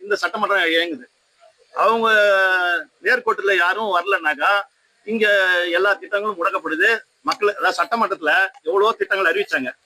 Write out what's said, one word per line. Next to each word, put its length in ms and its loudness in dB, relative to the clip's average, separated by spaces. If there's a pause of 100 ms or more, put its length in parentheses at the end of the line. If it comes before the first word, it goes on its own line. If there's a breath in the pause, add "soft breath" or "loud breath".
இந்த 140 -4
சட்டமன்றம் 480 -2
இயங்குது. 400 -2 (680)
அவங்க 360 2 (920)
நேர்கோட்டுல 540 0
யாரும் 400 0
வரலனாக்கா 680 0 (420)
இங்க 240 0 (400)
எல்லா 240 2
திட்டங்களும் 520 -4
முடக்கப்படுது. 540 0 (220)
மக்கள், 360 -2
அதாவது 260 -2
சட்டமன்றத்துல 640 0 (160)
எவ்வளவோ 300 2
திட்டங்கள் 400 -2
அறிவிச்சாங்க. 400 -4 (140)